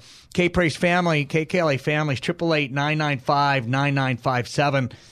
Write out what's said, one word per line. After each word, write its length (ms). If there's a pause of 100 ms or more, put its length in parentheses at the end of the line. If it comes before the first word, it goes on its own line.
(340)
K 140
Praise 280
family, 500
K 200
K 140
L 100
A 80
families, 440
triple 320
eight, 180
nine 260
nine 220
five, 480
nine 260
nine 240
five 300
seven. 440 (200)